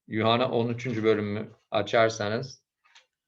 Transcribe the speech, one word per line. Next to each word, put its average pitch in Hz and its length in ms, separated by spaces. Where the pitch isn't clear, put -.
Yuhanna 113 420
on 117 240
üçüncü 117 300
bölümü 104 460
açarsanız 110 920